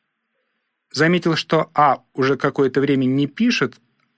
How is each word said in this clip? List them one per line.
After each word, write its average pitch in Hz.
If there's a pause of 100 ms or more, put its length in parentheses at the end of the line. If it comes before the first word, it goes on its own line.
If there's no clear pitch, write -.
(920)
Заметил, 165
что -
А 147 (100)
уже 135
какое-то 135
время 135
не 135
пишет, 180 (380)